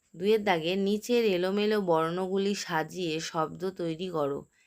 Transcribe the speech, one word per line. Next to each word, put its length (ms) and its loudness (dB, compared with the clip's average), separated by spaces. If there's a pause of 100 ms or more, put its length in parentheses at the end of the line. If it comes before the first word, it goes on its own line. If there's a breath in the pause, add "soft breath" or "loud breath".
(140)
দুইয়ের 300 2
দাগে 320 2
নিচের 480 2
এলোমেলো 560 2
বর্ণগুলি 760 0
সাজিয়ে 680 -4
শব্দ 500 -4
তৈরি 400 -6
করো। 300 -2 (260 soft breath)